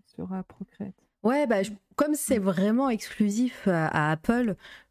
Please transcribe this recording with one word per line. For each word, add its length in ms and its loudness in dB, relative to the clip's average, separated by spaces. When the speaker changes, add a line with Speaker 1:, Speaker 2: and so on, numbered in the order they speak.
Speaker 1:
sur, 260 -12
euh, 120 -6
Procreate. 520 -14
Speaker 2:
Ouais, 240 2
bah, 160 2
je... 80 -4
comme 200 2
c'est 240 0
Speaker 1:
Mm. 40 -2
Speaker 2:
vraiment 460 2
exclusif 800 -2
à, 200 4
à 240 0
Apple, 440 0